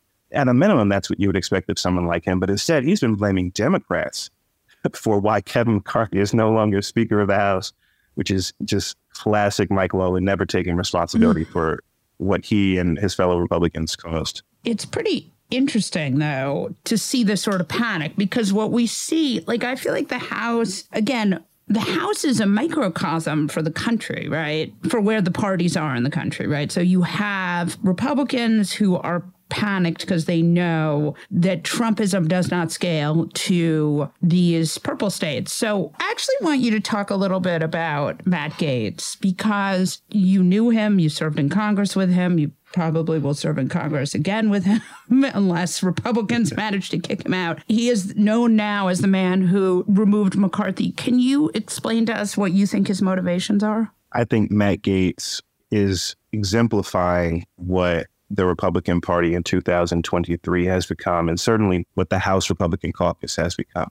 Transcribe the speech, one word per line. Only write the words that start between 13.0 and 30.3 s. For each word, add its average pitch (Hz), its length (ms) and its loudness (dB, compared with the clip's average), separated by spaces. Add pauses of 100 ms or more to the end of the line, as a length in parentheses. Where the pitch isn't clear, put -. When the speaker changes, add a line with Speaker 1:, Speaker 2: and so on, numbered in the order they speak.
Speaker 1:
fellow 90 240 2
Republicans 85 580 -2
caused. - 460 -8 (220)
Speaker 2:
It's 233 200 -4
pretty - 480 -4 (180)
interesting, 196 680 -2
though, 143 560 -4 (100)
to 226 140 0
see 247 260 0
this 202 160 2
sort 190 220 -2
of - 60 -4
panic, 196 480 -4
because 202 360 0
what 208 180 0
we 233 160 2
see, 294 600 -2
like, 240 180 -2
I 247 120 -4
feel - 180 -4
like - 140 -4
the 247 100 -6
House, 233 720 -4
again, 214 500 0 (260)
the 214 120 2
House 359 440 -2
is 254 140 2
a 220 60 2
microcosm 185 1040 0
for 160 140 -4
the 156 80 -2
country, - 580 -4
right? 156 460 -4 (160)
For 240 100 2
where 214 220 2
the 180 80 2
parties 180 440 0
are 151 220 -2
in 117 60 0
the 135 80 0
country, - 360 -4
right? 143 240 -2
So 185 120 0
you 180 180 4
have 180 840 -2
Republicans 233 880 0
who 190 240 2
are 170 280 -4 (240)
panicked 185 580 -2
'cause 170 180 0
they 165 180 0